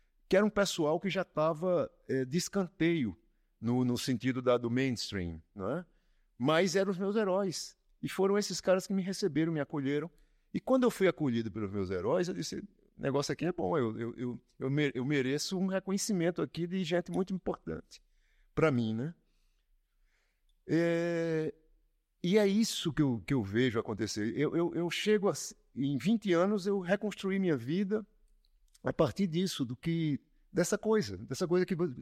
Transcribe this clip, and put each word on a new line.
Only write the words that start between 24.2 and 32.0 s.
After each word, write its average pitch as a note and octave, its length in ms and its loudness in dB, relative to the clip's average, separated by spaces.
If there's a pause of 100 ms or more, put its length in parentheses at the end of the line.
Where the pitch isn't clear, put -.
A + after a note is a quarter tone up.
Eu, C#3 180 0
eu, E3+ 180 0
eu E3+ 160 -2
chego G3+ 400 2
a, D#3+ 40 0 (420)
em C#3 220 0
vinte G3 340 2
anos, F#3 340 4
eu G3+ 140 0
reconstruí G3 600 -2
minha F3 180 2
vida F#3+ 480 -2 (760)
a C3 120 -2
partir E3 340 2
disso, E3 380 0
do A#2+ 100 -8
que, D#3+ 460 -2 (320)
dessa F3 240 0
coisa, G3 400 0
dessa A#2+ 280 -6
coisa F3+ 200 2
que F#3 100 -2
vo-, D#3+ 260 -2